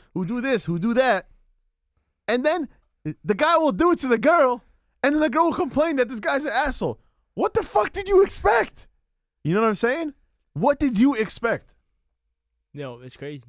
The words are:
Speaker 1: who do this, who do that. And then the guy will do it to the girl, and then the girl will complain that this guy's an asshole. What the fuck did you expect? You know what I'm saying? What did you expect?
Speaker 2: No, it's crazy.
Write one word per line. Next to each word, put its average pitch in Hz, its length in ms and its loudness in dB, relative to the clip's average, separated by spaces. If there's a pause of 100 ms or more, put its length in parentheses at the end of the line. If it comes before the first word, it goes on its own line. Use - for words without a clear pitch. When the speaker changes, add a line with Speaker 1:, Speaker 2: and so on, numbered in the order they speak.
(140)
Speaker 1:
who 185 120 -4
do 240 160 -6
this, 254 240 -2
who 170 120 -4
do 220 160 -2
that. 233 340 2 (1000)
And 247 180 0
then 311 240 0 (540)
the 185 100 -2
guy 311 240 2
will 311 140 2
do 311 200 2
it 330 80 2
to 269 80 -6
the 233 120 2
girl, 277 440 2 (380)
and 285 140 2
then 302 60 2
the 311 80 2
girl 311 160 2
will 311 100 2
complain 302 400 0
that 247 140 0
this 240 100 -10
guy's 285 260 -2
an 277 80 -4
asshole. 233 460 -4 (340)
What - 220 -4
the 403 80 0
fuck 415 280 0
did 381 160 -8
you 392 140 6
expect? 415 680 0 (560)
You 160 120 0
know 214 60 2
what 226 60 2
I'm 220 80 2
saying? 285 380 -4 (400)
What 269 260 0
did 247 200 0
you 269 160 4
expect? - 580 -6 (1000)
Speaker 2:
No, 127 260 -12
it's 127 160 -20
crazy. 139 320 -14